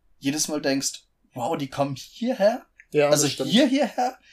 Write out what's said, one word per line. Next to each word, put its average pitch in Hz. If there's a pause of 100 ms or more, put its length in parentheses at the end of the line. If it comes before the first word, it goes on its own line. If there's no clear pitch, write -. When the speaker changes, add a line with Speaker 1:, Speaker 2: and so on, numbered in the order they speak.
(180)
Speaker 1:
jedes 147
Mal 151
denkst, 139 (280)
"Wow, 123
die 139
kommen 139
hierher?" 233 (240)
Speaker 2:
Ja, 147
Speaker 1:
Also 147
Speaker 2:
das 139
stimmt. 131
Speaker 1:
hier, 247
hierher? 254 (140)